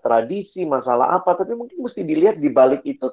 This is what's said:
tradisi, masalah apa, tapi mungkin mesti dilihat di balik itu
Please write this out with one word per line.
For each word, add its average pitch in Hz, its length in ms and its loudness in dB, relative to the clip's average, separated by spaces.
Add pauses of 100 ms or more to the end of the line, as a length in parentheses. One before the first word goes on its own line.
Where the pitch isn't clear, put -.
tradisi, 131 640 -2
masalah 131 500 0
apa, 180 220 0
tapi 196 160 -4
mungkin 240 280 -14
mesti 240 200 -8
dilihat 160 400 2
di 147 80 2
balik 131 360 4
itu 135 240 -6